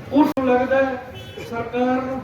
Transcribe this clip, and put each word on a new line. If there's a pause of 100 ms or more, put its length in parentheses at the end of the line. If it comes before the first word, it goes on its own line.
(120)
ਉਸ (120)
ਨੂੰ
ਲੱਗਦਾ
ਹੈ (480)
ਸਰਕਾਰ
ਨੂੰ